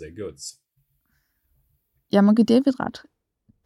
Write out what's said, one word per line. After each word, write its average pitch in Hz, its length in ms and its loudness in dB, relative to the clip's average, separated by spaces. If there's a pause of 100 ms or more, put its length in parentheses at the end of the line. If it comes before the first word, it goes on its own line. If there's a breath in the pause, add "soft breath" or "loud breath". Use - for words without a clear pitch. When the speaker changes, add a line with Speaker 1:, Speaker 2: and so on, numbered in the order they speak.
Speaker 1:
their 80 220 -18
goods. 82 200 -16 (1700)
Speaker 2:
Jeg 202 120 4
må 208 80 4
give 226 120 2
David 262 360 0
ret. - 180 -8 (680)